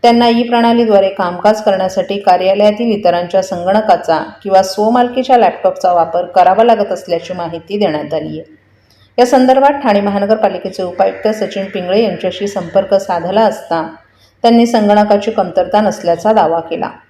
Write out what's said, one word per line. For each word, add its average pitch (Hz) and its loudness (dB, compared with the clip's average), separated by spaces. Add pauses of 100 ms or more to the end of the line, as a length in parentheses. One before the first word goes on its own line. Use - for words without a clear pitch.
त्यांना 240 4
ई 233 2
प्रणालीद्वारे 233 2
कामकाज 196 -2
करण्यासाठी 190 -2
कार्यालयातील 202 2
इतरांच्या 175 0
संगणकाचा 180 0 (200)
किंवा 190 2
स्वमालकीच्या 247 0
लॅपटॉपचा 185 0
वापर 175 0
करावा 185 4
लागत 208 2
असल्याची 170 -6
माहिती 170 -10
देण्यात 151 -2
आली 156 -8
आहे. - -20 (600)
या 247 6
संदर्भात 262 4
ठाणे 240 0
महानगरपालिकेचे 202 -2
उपायुक्त 190 -2
सचिन 202 -4
पिंगळे 190 -2
यांच्याशी 185 -4
संपर्क 190 -2
साधला 185 -2
असता 165 -2 (460)
त्यांनी 233 4
संगणकाची 208 2
कमतरता 185 0
नसल्याचा 180 -2
दावा 170 2
केला. 165 -8 (200)